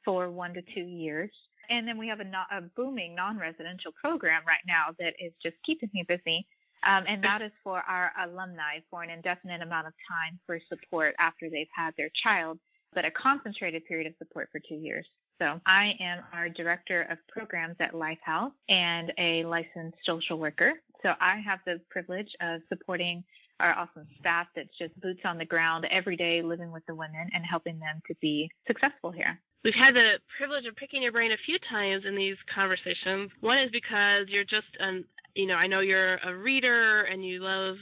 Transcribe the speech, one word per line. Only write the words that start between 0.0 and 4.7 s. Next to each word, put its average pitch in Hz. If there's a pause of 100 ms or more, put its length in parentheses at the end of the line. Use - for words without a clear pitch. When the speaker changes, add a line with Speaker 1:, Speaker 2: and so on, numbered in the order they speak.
Speaker 1:
for 180
one 175
to 180 (120)
two 180
years. 170 (380)
And 240
then 226
we 226
have 214
a, 202
no-, 190
a 196 (140)
booming 233
non-residential 180
program 175
right 160
now 165